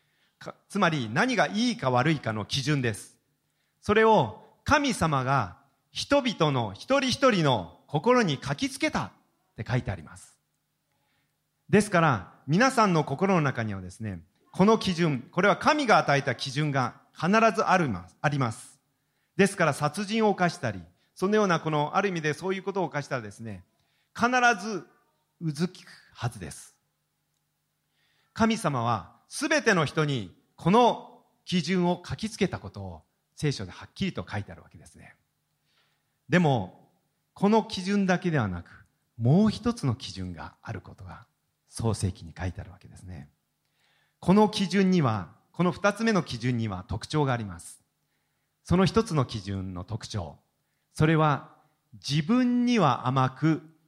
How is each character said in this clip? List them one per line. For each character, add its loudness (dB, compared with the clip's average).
か-、 -16
つ -6
ま 4
り -2
何 0
が 2
い -2
い -8
か -2
悪 4
い -2
か -4
の -6
基 -4
準 0
で 0
す。 -18
そ -2
れ 6
を 4
神 2
様 0
が 0
人 0
々 2
の、 -2
一 0
人 0
一 2
人 2
の 0
心 2
に -2
書 -4
き -4
つ -14
け -2
た -4
っ -14
て -10
書 0
い -2
て -8
あ -6
り -14
ま -20
す。 -20
で 6
す 0
か 4
ら、 0
皆 4
さ 4
ん 2
の 2
心 -2
の 2
中 -2
に -6
は -10
で -12
す -18
ね、 -8
こ 4
の 6
基 -4
準、 -2
こ -2
れ 4
は 4
神 2
が 6
与 2
え 0
た -4
基 -10
準 -2
が -2
必 -4
ず 0
あ 2
る 0
ま-、 -6
あ 2
り -2
ま 0
す。 -20
で 6
す -12
か 2
ら、 4
殺 -4
人 0
を 4
犯 2
し -8
た -4
り、 -8
そ -2
の 0
よ 4
う 2
な 2
こ -6
の、 0
あ 2
る 0
意 -6
味 -4
で -2
そ -8
う -2
い -8
う -12
こ -6
と -2
を -2
犯 -6
し -14
た -6
ら -6
で -14
す -18
ね、 -12
必 0
ず -8
う -4
ず -2
く -4
は -6
ず -14
で -12
す。 -20
神 2
様 -2
は -2
全 -2
て 4
の 2
人 -2
に -4
こ -2
の 2
基 -2
準 0
を 0
書 -8
き -8
つ -16
け 0
た -6
こ -14
と -16
を -14
聖 -2
書 -6
で -12
は -18
っ -20
き -6
り -2
と -10
書 -6
い -8
て -18
あ -18
る -20
わ -20
け -20
で -20
す -20
ね。 -20
で 4
も、 0
こ 0
の 4
基 -10
準 0
だ 2
け -4
で 0
は 0
な -6
く、 -20
も 4
う 0
一 -2
つ -8
の 0
基 -14
準 -8
が -16
あ -10
る -10
こ -20
と -20
が -18
創 -2
世 -2
記 -16
に -16
書 -6
い -6
て -14
あ -12
る -18
わ -20
け -20
で -20
す -20
ね。 -16
こ 4
の 6
基 -2
準 2
に 4
は、 0
こ 0
の 2
二 0
つ -6
目 2
の 2
基 -8
準 -2
に -2
は -8
特 -8
徴 0
が 0
あ -2
り -6
ま -12
す。 -20
そ 0
の 6
一 2
つ -6
の 2
基 -8
準 -8
の -10
特 -10
徴。 -8
そ 0
れ 4
は、 2
自 -4
分 2
に 2
は 2
甘 2
く、 0